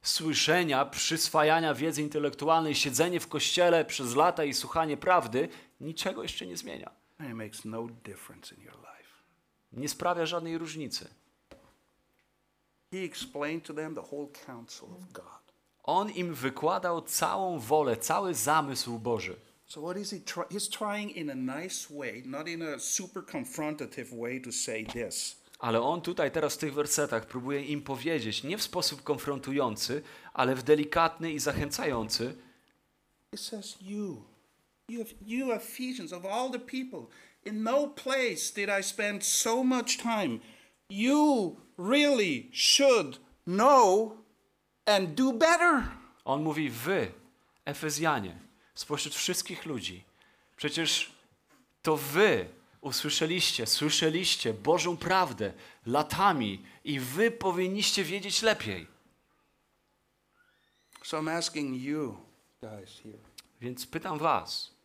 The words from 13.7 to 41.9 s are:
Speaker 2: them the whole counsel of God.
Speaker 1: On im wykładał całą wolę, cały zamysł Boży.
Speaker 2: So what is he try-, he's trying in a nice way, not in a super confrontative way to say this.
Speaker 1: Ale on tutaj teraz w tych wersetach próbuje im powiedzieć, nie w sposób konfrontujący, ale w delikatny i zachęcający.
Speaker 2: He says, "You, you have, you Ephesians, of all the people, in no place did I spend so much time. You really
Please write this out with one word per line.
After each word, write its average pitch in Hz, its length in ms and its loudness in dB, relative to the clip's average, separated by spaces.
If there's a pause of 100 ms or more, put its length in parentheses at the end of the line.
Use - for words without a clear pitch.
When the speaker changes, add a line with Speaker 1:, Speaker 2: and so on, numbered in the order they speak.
Speaker 2:
them 156 200 -6
the 110 80 -8
whole 147 260 -10 (180)
counsel 117 420 -16
of - 240 -20
God. - 280 -18 (420)
Speaker 1:
On 196 280 0
im 175 240 -4
wykładał 160 680 -2
całą 180 560 -2
wolę, 127 380 2
cały 180 380 0
zamysł 139 640 0
Boży. 107 380 -2 (300)
Speaker 2:
So - 160 -16
what 175 140 -6
is 196 140 -8
he 208 60 -8
try-, - 340 -8
he's 202 180 -6 (100)
trying 208 380 -4
in 156 140 -6
a 131 320 -6
nice 180 320 -10
way, 127 320 -8
not 143 220 -8
in 165 140 -8
a 151 160 -6
super - 440 -6 (100)
confrontative 147 800 -6 (100)
way 123 200 -4
to 127 120 -10
say 110 320 -4
this. - 560 -6 (180)
Speaker 1:
Ale 113 240 2
on 160 180 0
tutaj 165 300 0
teraz 147 240 0
w - 40 -10
tych 147 160 -2
wersetach 147 520 0
próbuje 139 380 -4
im 147 180 -4
powiedzieć, 135 640 -4
nie 175 140 -4
w - 40 -2
sposób 160 400 -4
konfrontujący, 135 1000 -2 (320)
ale 131 200 2
w 127 80 -6
delikatny 160 680 4
i 151 60 -4
zachęcający. 123 1000 -2 (960)
Speaker 2:
He 208 60 -14
says, - 420 -12
"You, 190 420 -8 (640)
you 233 160 -8
have, 220 60 -14 (160)
you 247 260 -2
Ephesians, 226 600 -6
of 175 120 -12
all 233 260 -2
the 240 80 -6
people, 247 480 -8 (380)
in 214 180 -4
no 277 260 2
place 254 680 -2
did 202 160 -2 (100)
I - 20 -4
spend 208 420 -4
so 240 400 2
much 254 320 2
time. 202 420 0 (520)
You 247 640 4 (220)
really 214 760 4